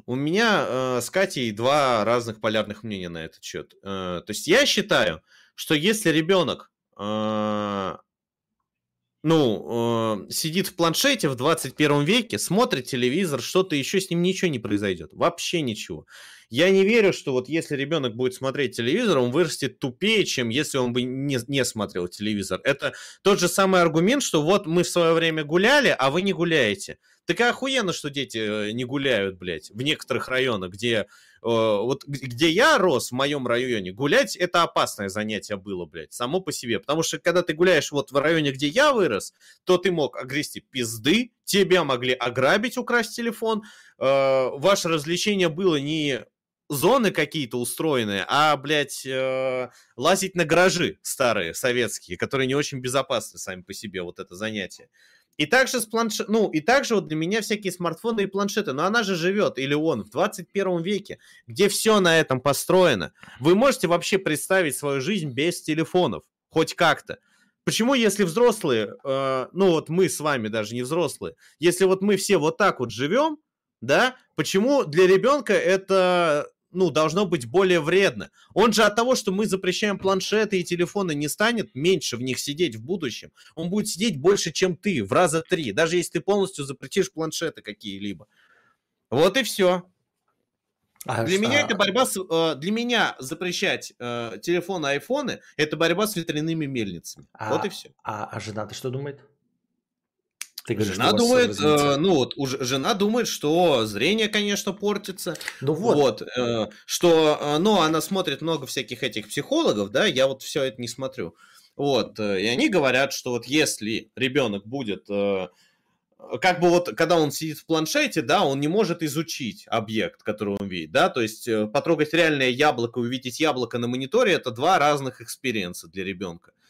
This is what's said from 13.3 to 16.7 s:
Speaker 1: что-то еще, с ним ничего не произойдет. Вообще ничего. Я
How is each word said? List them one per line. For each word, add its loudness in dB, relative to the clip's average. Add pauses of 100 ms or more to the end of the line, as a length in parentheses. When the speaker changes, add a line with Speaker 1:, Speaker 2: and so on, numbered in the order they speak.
Speaker 1:
что-то 0
еще, 0
с -6
ним 0
ничего 0
не -2
произойдет. -4
Вообще -2
ничего. -8 (440)
Я 4